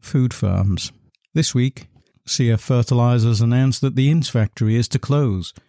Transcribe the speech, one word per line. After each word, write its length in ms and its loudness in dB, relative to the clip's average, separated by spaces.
food 320 -2
farms. 580 -2
This 180 -2
week, 320 -2
C 240 0
F 120 2
Fertilizers 800 2
announced 400 2
that 140 -2
the 140 2
Ince 180 0
factory 480 0
is 120 0
to 100 -4
close, 560 -2